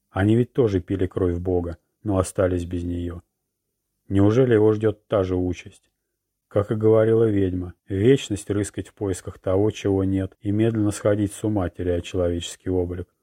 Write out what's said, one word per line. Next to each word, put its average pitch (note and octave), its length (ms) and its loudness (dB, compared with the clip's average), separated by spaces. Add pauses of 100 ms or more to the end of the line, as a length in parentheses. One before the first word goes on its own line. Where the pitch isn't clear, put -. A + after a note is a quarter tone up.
Они G#2 280 2
ведь A#2+ 160 0
тоже G#2 260 2
пили F#2 280 -4
кровь F2+ 300 -2
Бога, F2 400 -4 (260)
но G2 140 -2
остались F2+ 480 0
без F2 200 -6
нее. F2 360 -8 (840)
Неужели G#2+ 460 4
его G#2+ 180 6
ждет G#2+ 360 -2
та G2+ 160 0
же F#2 120 -2
участь? - 560 -6 (560)
Как G2+ 240 -2
и A#2 40 0
говорила A2 500 4
ведьма, F#2 480 -2 (160)
вечность G#2 600 0
рыскать G2+ 380 -4
в - 60 -20
поисках - 460 -8
того, G2 320 0
чего G2 340 0
нет, F#2+ 340 -2
и G2+ 120 -6
медленно G#2+ 400 0
сходить G#2 420 -2
с - 100 -12
ума, G#2 260 -2
теряя F2 300 -4
человеческий F2 680 -4
облик. F2+ 400 -4 (140)